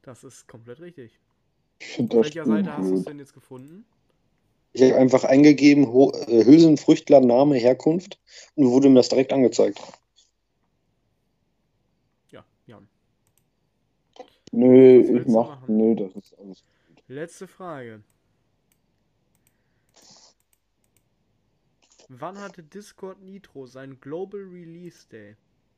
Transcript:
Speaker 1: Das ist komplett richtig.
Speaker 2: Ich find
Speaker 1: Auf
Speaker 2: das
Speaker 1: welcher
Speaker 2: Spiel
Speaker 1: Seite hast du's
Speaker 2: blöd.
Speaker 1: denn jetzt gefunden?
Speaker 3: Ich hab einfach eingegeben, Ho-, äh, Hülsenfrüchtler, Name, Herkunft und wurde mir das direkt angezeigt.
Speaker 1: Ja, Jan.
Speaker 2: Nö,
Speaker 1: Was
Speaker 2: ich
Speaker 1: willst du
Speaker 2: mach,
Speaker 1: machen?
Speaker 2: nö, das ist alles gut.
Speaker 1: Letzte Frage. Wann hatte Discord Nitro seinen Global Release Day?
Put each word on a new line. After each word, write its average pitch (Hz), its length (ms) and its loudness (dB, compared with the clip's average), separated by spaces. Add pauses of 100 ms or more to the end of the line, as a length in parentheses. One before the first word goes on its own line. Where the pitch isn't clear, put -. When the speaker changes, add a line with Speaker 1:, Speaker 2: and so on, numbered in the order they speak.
Speaker 1:
Das 123 220 -20
ist - 240 -20
komplett 120 320 -20
richtig. 160 400 -20 (600)
Speaker 2:
Ich - 80 -20
find 247 280 -10
Speaker 1:
Auf 226 60 2
Speaker 2:
das 220 120 0
Speaker 1:
welcher 160 100 -14
Speaker 2:
Spiel 220 120 -4
Speaker 1:
Seite 185 220 -8
hast - 120 -10
du's - 20 -6 (120)
Speaker 2:
blöd. - 60 -14
Speaker 1:
denn 147 100 -20
jetzt 139 140 -20
gefunden? 139 520 -20 (840)
Speaker 3:
Ich 123 100 -2
hab 131 160 2
einfach 131 280 0
eingegeben, 143 680 2
Ho-, 131 220 2
äh, 113 320 -2
Hülsenfrüchtler, 156 760 4
Name, 131 380 0
Herkunft 131 600 -4 (380)
und 139 160 0
wurde 135 180 2
mir 135 60 6
das 123 140 2
direkt 131 240 -4
angezeigt. 113 460 -2 (2500)
Speaker 1:
Ja, 92 120 -20 (220)
Jan. 101 220 -20 (1600)
Speaker 2:
Nö, 127 500 6
Speaker 1:
Was - 80 0
Speaker 2:
ich - 60 -2
Speaker 1:
willst 127 140 -6
du - 40 0
Speaker 2:
mach, 113 140 -2 (140)
Speaker 1:
machen? 110 160 -6
Speaker 2:
nö, 110 180 -2
das 98 200 -12
ist - 240 -20
alles 95 240 -20
gut. - 440 -20
Speaker 1:
Letzte 175 400 -20
Frage. 127 560 -20 (4000)
Wann 151 300 -18
hatte 185 240 -20
Discord 190 580 -20
Nitro 190 460 -20
seinen 131 340 -20
Global 190 400 -16
Release 175 680 -20
Day? 107 280 -20 (420)